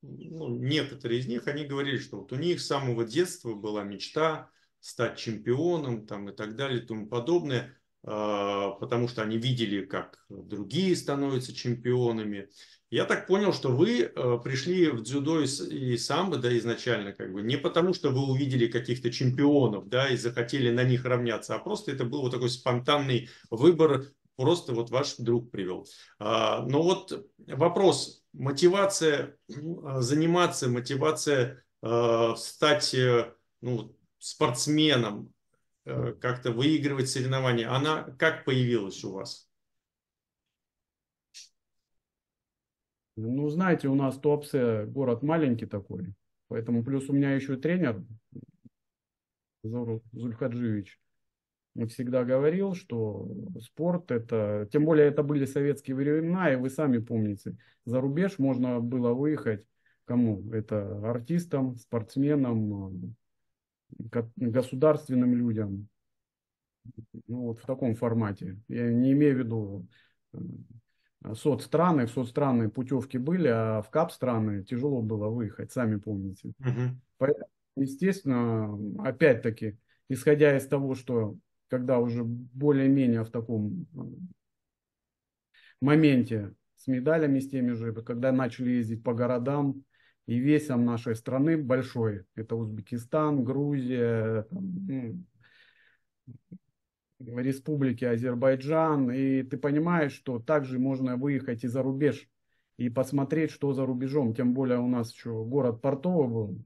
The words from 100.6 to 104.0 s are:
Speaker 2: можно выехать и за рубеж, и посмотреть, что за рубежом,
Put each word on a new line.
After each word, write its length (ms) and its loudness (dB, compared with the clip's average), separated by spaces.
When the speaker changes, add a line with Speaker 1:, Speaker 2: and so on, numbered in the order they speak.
Speaker 2:
можно 380 0
выехать 480 -2
и 40 -2
за 140 -2
рубеж, 460 0
и 120 -2
посмотреть, 640 0
что 220 -2
за 120 -2
рубежом, 480 0